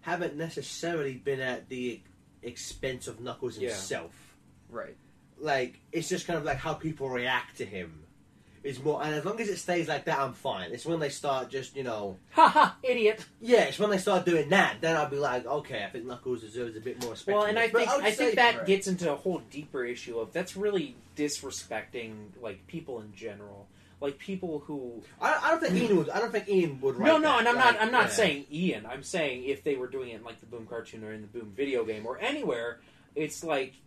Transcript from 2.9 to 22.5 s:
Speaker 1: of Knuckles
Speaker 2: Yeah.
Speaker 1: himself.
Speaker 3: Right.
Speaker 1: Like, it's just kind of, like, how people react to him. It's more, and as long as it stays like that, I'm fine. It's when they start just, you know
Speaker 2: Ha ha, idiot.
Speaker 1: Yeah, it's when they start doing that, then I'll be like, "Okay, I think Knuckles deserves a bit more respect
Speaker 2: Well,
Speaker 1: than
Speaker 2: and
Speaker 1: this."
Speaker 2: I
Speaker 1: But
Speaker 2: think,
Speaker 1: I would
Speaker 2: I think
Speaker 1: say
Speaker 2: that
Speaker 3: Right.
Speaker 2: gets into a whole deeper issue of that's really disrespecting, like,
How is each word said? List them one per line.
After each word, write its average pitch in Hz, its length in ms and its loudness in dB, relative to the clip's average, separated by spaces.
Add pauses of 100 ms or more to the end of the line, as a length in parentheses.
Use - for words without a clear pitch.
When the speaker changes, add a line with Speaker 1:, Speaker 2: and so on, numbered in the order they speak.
Speaker 1:
of 113 140 -12
Knuckles 120 360 -6
Speaker 2:
Yeah. 123 120 -2
Speaker 1:
himself. 95 420 -6 (580)
Speaker 3:
Right. - 280 -10 (400)
Speaker 1:
Like, 135 420 -2 (140)
it's 160 160 -2
just - 180 -4
kind 170 100 -2
of, 151 60 -4
like, 143 140 -2
how 156 160 -2
people 151 360 -4
react 123 480 -2
to 123 80 -4
him. 87 360 -10 (600)
It's 131 180 -6
more, 147 220 0
and 151 100 -2
as 151 120 -2
long 214 160 -4
as 208 80 -2
it 180 80 -2
stays 170 320 0
like 143 160 -2
that, 156 120 2
I'm 135 140 0
fine. 95 400 -6
It's 123 140 -8
when 165 160 0
they 143 80 0
start 131 400 -2
just, 131 260 -8
you 135 80 -6
know 104 340 -4 (140)
Speaker 2:
Ha 330 160 10
ha, - 340 6
idiot. 233 440 2 (160)
Speaker 1:
Yeah, 226 240 8
it's - 120 -4
when 180 120 2
they 196 80 2
start 185 280 2
doing 160 240 4
that, 180 300 4
then 160 160 2
I'll 147 140 0
be 139 80 -4
like, 127 280 -2
"Okay, 117 380 -4
I 98 60 -8
think 117 160 -10
Knuckles 123 380 -6
deserves 110 340 -8
a - 20 -10
bit 120 220 -8
more 120 100 -6
respect 196 240 -2
Speaker 2:
Well, 208 100 4
Speaker 1:
than 214 120 2
Speaker 2:
and - 0 -
Speaker 1:
this." 226 120 4
Speaker 2:
I - 40 -8
Speaker 1:
But 226 60 6
Speaker 2:
think, 233 100 2
Speaker 1:
I 262 80 4
would 233 80 2
Speaker 2:
I 214 60 4
think 233 180 2
Speaker 1:
say 214 80 2
Speaker 2:
that 240 220 6
Speaker 3:
Right. - 60 -4
Speaker 2:
gets 196 220 2
into 180 240 0
a 139 60 0
whole 165 240 -2 (100)
deeper 143 320 -6
issue 120 340 -6
of 113 140 -6
that's 185 240 -4
really 190 400 -2 (220)
disrespecting, 120 960 -6 (280)
like, 98 260 -10